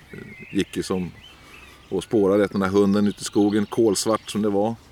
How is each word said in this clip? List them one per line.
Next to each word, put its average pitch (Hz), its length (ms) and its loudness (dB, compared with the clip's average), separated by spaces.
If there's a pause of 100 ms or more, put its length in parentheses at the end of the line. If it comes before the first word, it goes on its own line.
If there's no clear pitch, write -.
(580)
gick - 200 -2
ju 90 60 -4
som 92 280 -4 (800)
och 92 140 -4
spårade 101 400 2
efter 98 160 -2
den 95 120 0
här 98 80 4
hunden 101 280 4
ute 98 140 -4
i - 20 -8
skogen, 104 420 2
kolsvart 107 680 0
som 101 100 -2
det 107 80 0
var. 104 260 0 (160)